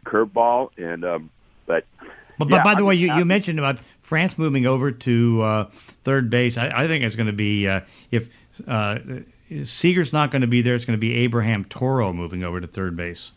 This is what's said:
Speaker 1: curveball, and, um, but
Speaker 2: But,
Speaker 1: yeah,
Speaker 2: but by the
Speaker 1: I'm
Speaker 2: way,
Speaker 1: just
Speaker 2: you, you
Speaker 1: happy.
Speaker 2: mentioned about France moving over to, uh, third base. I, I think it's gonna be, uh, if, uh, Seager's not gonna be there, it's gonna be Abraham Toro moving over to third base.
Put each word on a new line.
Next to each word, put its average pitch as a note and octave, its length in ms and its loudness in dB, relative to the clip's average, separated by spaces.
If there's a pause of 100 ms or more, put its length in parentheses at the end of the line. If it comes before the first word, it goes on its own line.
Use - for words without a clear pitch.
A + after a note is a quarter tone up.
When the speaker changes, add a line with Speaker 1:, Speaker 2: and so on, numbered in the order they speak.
Speaker 1:
curveball, A#2 720 0
and, E2+ 260 -8
um, E2 260 -4 (360)
but E2 180 0 (540)
Speaker 2:
But, D3+ 100 0
Speaker 1:
yeah, F3+ 100 6
Speaker 2:
but C#3 60 4
by G#3 100 4
the G3+ 60 2
Speaker 1:
I'm G#3 60 4
Speaker 2:
way, G3 80 6
Speaker 1:
just F3 60 2
Speaker 2:
you, F3+ 80 2
you D3+ 60 0
Speaker 1:
happy. F3 100 4
Speaker 2:
mentioned F3+ 340 0
about C#3 200 -2 (240)
France E3+ 360 -2
moving C#3 280 2
over C3 260 2
to, A#2 500 2
uh, G#2+ 220 0 (400)
third C3+ 260 2
base. A#2+ 260 2
I, A#2+ 120 -2 (160)
I - 20 0
think D#3+ 180 0
it's G#2+ 120 -2
gonna A2 160 0
be, G#2 340 0
uh, F#2+ 140 0 (320)
if, A#2 160 0 (400)
uh, G#2+ 300 -2 (640)
Seager's E3+ 480 0
not D3 180 0
gonna C3 160 0
be A#2+ 160 2
there, B2 140 2
it's A#2 80 -4
gonna A#2 140 -2
be A2+ 180 -2
Abraham A2+ 480 0
Toro B2+ 480 -2
moving F2 320 -6
over F2 160 -4
to F2 80 -10
third F#2 280 -6
base. F2 400 -10